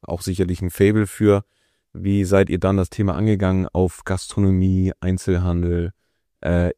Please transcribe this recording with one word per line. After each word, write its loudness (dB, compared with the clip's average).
auch -8
sicherlich -2
ein -4
Faible 2
für. 2
Wie -2
seid 2
ihr -2
dann 2
das 0
Thema -2
angegangen 0
auf -2
Gastronomie, 0
Einzelhandel, -2
äh, 2